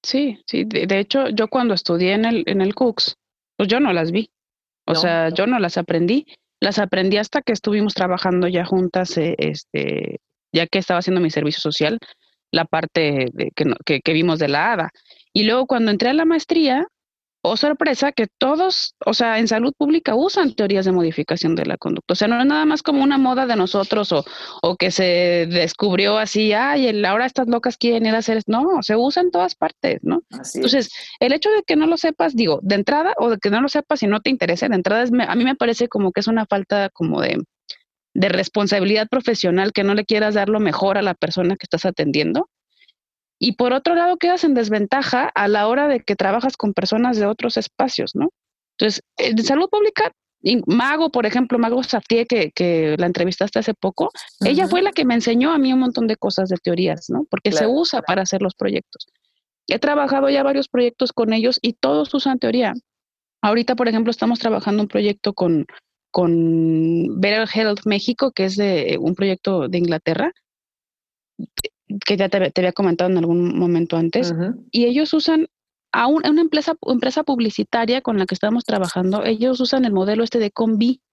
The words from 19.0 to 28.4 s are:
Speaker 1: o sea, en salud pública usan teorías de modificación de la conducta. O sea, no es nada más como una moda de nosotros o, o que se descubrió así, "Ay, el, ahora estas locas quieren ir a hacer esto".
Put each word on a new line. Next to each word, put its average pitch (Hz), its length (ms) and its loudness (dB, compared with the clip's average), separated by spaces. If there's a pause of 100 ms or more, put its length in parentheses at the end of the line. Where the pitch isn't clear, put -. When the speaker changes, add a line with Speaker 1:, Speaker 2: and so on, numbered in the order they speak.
Speaker 1:
o 226 80 2
sea, 226 260 0
en 226 80 2
salud 233 300 0
pública 294 380 0
usan 311 400 2
teorías 202 300 2
de 190 80 4
modificación 165 640 0
de 165 100 -2
la - 120 -2
conducta. - 360 -4
O - 20 2
sea, 208 120 0
no 240 140 0
es 262 40 2
nada 302 200 2
más 302 180 2
como 285 200 2
una 277 140 2
moda 262 280 2
de 240 100 0
nosotros 196 560 0
o, 147 140 0 (380)
o 175 120 0
que 185 160 0
se 175 580 2
descubrió 185 680 0
así, 214 360 0
"Ay, 269 340 2
el, 208 180 0
ahora 214 200 2
estas 254 220 -2
locas 233 300 -2
quieren 233 280 0
ir 220 100 2
a - 20 0
hacer 226 200 -2
esto". 208 140 -4